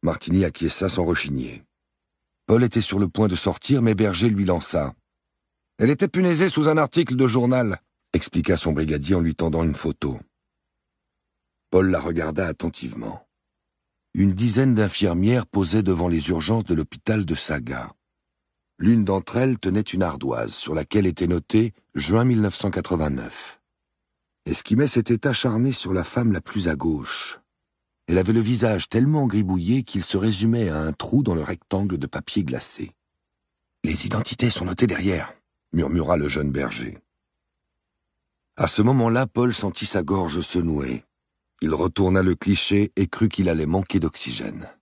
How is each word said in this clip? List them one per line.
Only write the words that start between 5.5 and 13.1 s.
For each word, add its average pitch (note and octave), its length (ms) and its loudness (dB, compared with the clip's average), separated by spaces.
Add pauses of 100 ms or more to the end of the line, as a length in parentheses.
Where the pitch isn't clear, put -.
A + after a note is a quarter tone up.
Elle A#2 120 4
était D3+ 160 2
punaisée F3+ 440 2
sous D3+ 180 2
un D#3 80 4
article C#3+ 400 0
de C3 100 4
journal », A#2+ 540 2 (320)
expliqua - 440 0
son E2 140 -2
brigadier D2+ 460 0
en F2 40 2
lui E2 140 0
tendant E2 300 0
une D#2+ 100 0
photo. C#2 460 -6 (1500)
Paul F#2 200 4
la F#2 80 2
regarda E2 480 -2
attentivement. B1 800 -8 (840)